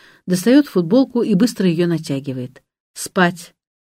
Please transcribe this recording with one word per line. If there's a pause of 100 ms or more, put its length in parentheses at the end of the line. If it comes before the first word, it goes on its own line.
(260)
достает
футболку
и
быстро
ее
натягивает. (300)
«Спать!» (300)